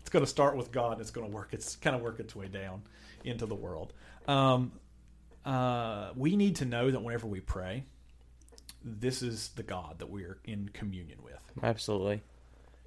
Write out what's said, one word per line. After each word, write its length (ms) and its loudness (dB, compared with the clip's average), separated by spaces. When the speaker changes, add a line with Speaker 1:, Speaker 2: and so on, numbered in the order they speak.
Speaker 1:
It's 100 -14
gonna 160 6
start 300 6
with 160 -4
God, 200 2
and 80 -4
it's 100 -8
gonna 180 -6
work, 240 -6
it's 240 -6
kinda 220 2
work 220 -4
its 160 -10
way 120 -8
down 340 -8
into 220 -4
the 80 -2
world. 380 -6
Um, 440 6
uh, 720 0
we 200 4
need 200 6
to 80 0
know 260 4
that 120 2
whenever 240 -2
we 140 -4
pray, 440 -4
this 400 -2
is 280 -4
the 120 -10
God 360 -6
that 120 -8
we 140 -6
are 200 -10
in 260 -4
communion 520 -8
with. 160 -16
Speaker 2:
Absolutely. 600 2